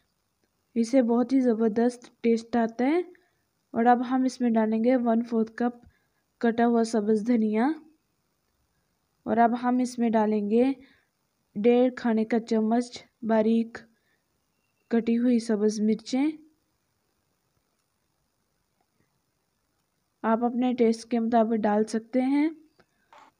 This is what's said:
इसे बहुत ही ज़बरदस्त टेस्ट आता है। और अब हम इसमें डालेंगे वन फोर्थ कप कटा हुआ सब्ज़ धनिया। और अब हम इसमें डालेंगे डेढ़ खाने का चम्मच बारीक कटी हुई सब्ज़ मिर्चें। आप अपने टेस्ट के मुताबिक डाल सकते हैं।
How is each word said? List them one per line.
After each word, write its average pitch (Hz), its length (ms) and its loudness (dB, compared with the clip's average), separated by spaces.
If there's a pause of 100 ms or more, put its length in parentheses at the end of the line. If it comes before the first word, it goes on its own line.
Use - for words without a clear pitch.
(760)
इसे 233 280 2
बहुत 240 300 0
ही 269 80 4
ज़बरदस्त 233 720 0 (120)
टेस्ट 226 340 0
आता 233 280 -2
है। 330 180 0 (680)
और 233 140 0
अब 247 160 4
हम 262 220 -2
इसमें 247 280 -2
डालेंगे 226 440 2
वन 233 260 0
फोर्थ 226 340 -4
कप 240 240 -4 (600)
कटा 233 240 0
हुआ 233 200 2
सब्ज़ 220 400 0
धनिया। 226 480 0 (1500)
और 220 140 -4
अब 233 160 2
हम 247 260 -2
इसमें 233 300 -2
डालेंगे 214 640 0 (800)
डेढ़ 240 360 2
खाने 226 320 -2
का 233 160 -2
चम्मच 226 640 -2 (220)
बारीक 226 520 0 (1120)
कटी 233 240 0
हुई 240 240 2
सब्ज़ 214 420 -2
मिर्चें। 233 500 -2 (4000)
आप 226 200 -2
अपने 247 300 -2
टेस्ट 226 360 0
के 240 100 -2
मुताबिक 226 420 0
डाल 214 240 2
सकते 226 380 -4
हैं। 285 260 0 (920)